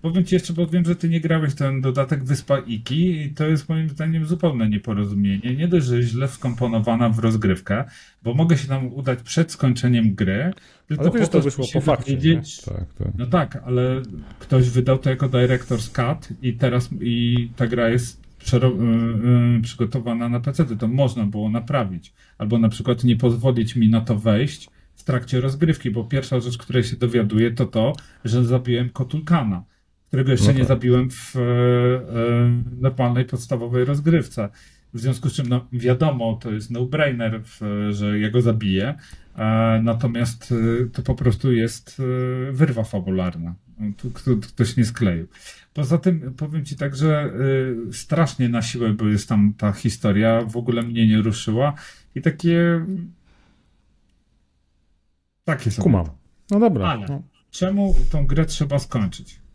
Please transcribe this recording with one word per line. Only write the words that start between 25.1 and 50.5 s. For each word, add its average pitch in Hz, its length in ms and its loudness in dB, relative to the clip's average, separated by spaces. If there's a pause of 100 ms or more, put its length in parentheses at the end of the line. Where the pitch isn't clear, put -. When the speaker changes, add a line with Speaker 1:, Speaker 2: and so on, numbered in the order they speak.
Speaker 1:
rozgrywki, 139 500 0
bo 110 140 -4
pierwsza 131 360 -2
rzecz, 117 180 -6
której 123 260 0
się - 120 -4
dowiaduję, 113 540 2
to 117 160 0
to, 113 260 0 (320)
że 120 200 2
zabiłem 123 460 0
Kotulkana, 135 760 0 (440)
którego 131 240 0
jeszcze - 140 4
Speaker 2:
No 139 60 8
Speaker 1:
nie 135 60 4
Speaker 2:
tak. 127 100 2
Speaker 1:
zabiłem 123 420 4
w, - 260 -12
e, 127 40 -2
e, 120 1400 2
normalnej, 123 440 2
podstawowej 120 600 -2
rozgrywce. 143 640 0 (460)
W 120 60 -8
związku 123 280 -2
z 113 40 -2
czym, 131 160 -4
no, 123 240 0
wiadomo, 123 720 0
to 117 100 -6
jest 107 180 -6
no-brainer, 123 720 -2
w, - 160 -20 (300)
że 104 280 -2
ja 107 120 0
go 123 120 4
zabiję, 110 520 0 (440)
e, 110 460 2
natomiast, 117 680 -2 (300)
e, 123 60 -4
to - 120 -6
po - 120 -2
prostu 123 380 0
jest, 117 500 -2 (460)
e, 139 40 -6
wyrwa 127 320 2
fabularna. 90 680 -4 (420)
Tu, 127 140 -10
tu, 123 260 -2
tu 101 120 -6
ktoś - 280 -2
nie 123 80 4
skleił. 92 420 -2 (480)
Poza 151 240 0
tym 156 380 -2
powiem 151 280 -6
ci - 120 -10
tak, 139 200 -6
że, 147 360 0 (560)
e, - 40 -12
strasznie 147 560 0
na 117 140 0
siłę, 117 300 -2
bo 107 160 0
jest 104 200 0
tam 104 300 4
ta 104 140 0
historia, 110 720 2
w 110 120 -8